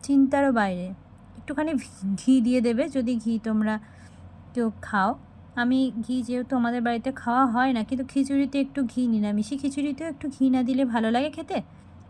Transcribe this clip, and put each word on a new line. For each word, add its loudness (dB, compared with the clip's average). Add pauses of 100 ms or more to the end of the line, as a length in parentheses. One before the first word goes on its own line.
চিন্তারও 4
বাইরে। -2 (440)
একটুখানি -4
ভি-, -4
ঘি 4
দিয়ে 2
দেবে, 0
যদি -2
ঘি -2
তোমরা 0 (720)
কেউ 0 (100)
খাও। 0 (400)
আমি 2 (160)
ঘি -2
যেহেতু -4
আমাদের 0
বাড়িতে -2
খাওয়া 2
হয় 2
না, 0
কিন্তু -4
খিচুড়িতে 0
একটু -2
ঘি, 0
নিরামিষি 0
খিচুড়িতেও -4
একটু -6
ঘি 2
না 2
দিলে 2
ভালো 0
লাগে 0
খেতে। -6 (480)